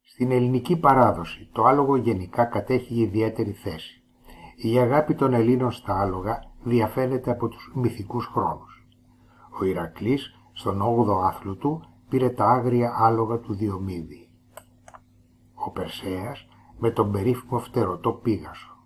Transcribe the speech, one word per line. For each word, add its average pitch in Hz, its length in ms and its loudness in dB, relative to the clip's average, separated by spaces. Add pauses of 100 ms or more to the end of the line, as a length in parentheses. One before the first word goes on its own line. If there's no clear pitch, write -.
Στην - 300 -4
ελληνική 127 460 2
παράδοση, 123 760 2
το 110 120 0
άλογο 139 320 4
γενικά 107 480 0
κατέχει 120 560 -2
ιδιαίτερη 110 520 0
θέση. - 500 -12 (540)
Η 113 220 2
αγάπη 127 360 4
των 135 180 2
Ελλήνων 123 380 4
στα 98 300 -4
άλογα 95 380 -2 (240)
διαφαίνεται 127 680 0
από 120 180 -2
τους - 260 -14
μυθικούς 117 520 -4
χρόνους. - 600 -6 (760)
Ο 98 40 0
Ηρακλής, 95 760 -4 (120)
στον 98 280 -4
όγδοο 107 380 2
άθλο 95 380 -2
του, 156 260 -4 (260)
πήρε 127 220 2
τα 110 140 -2
άγρια 120 520 2
άλογα 113 420 2
του 110 160 -8
Διομήδη. 92 760 -6 (1200)
Ο - 160 -8
Περσέας, - 760 -8 (320)
με 117 120 2
τον 104 220 0
περίφημο 120 460 -2
φτερωτό 110 540 -2
Πίγασο. - 720 -6